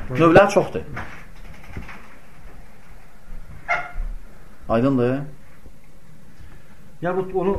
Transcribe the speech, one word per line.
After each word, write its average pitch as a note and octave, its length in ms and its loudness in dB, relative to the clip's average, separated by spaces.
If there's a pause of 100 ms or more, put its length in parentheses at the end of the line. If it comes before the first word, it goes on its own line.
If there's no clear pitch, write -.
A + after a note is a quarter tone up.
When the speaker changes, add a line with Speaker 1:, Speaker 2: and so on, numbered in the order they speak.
Speaker 1:
Hı. B2+ 60 -4
Speaker 2:
Növləri E3+ 360 10
çoxdur. - 360 2 (3750)
Aydındır? B2+ 480 6 (1800)
Speaker 1:
Ya E3+ 160 0
bu, F#3+ 80 0 (100)
onu F#3 240 4